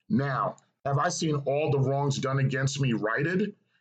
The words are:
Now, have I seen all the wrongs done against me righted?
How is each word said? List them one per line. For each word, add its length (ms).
Now, 480
have 120
I 100
seen 280
all 240
the 80
wrongs 400
done 200
against 420
me 120
righted? 640